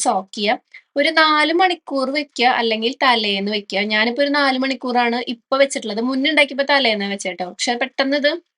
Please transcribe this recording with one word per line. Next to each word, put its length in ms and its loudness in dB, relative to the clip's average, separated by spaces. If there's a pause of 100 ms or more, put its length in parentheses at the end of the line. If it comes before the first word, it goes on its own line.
സോക്ക് 300 -2
ചെയ്യാം. 220 0 (360)
ഒരു 140 2
നാല് 440 4
മണിക്കൂർ 580 0
വെക്കുക, 340 -2
അല്ലെങ്കിൽ 480 0 (100)
തലേന്ന് 480 2
വെക്കുക. 280 -4 (160)
ഞാനിപ്പോ 280 0
ഒരു 60 0
നാല് 280 2
മണിക്കൂറാണ് 680 0
ഇപ്പൊ 360 -4
വെച്ചിട്ടുള്ളത്. 380 -2
മുന്നേ 280 0
ഉണ്ടാക്കിയപ്പോ 400 0
തലേന്ന് 460 0
വെച്ചേട്ടോ. 340 -8
പക്ഷെ 320 -4
പെട്ടെന്ന് 360 -2
ഇത് 140 0 (260)